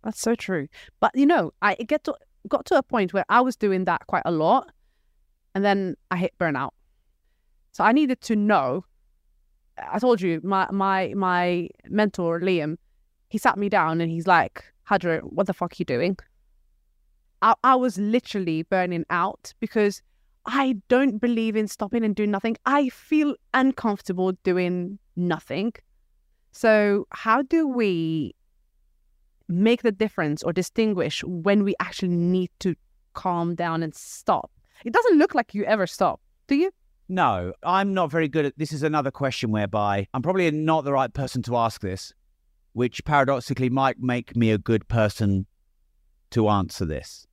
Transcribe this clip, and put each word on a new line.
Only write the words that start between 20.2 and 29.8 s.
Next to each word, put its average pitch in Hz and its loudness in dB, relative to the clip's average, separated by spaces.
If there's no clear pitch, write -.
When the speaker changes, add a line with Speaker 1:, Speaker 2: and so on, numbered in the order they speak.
Speaker 1:
I 262 0
don't 247 2
believe 226 0
in 220 0
stopping 220 -4
and 214 0
doing 208 0
nothing. 208 -2
I 269 2
feel 302 -2
uncomfortable 202 0
doing 180 -2
nothing. 175 -4
So 208 2
how 226 0
do 320 2
we 165 -2
make 214 2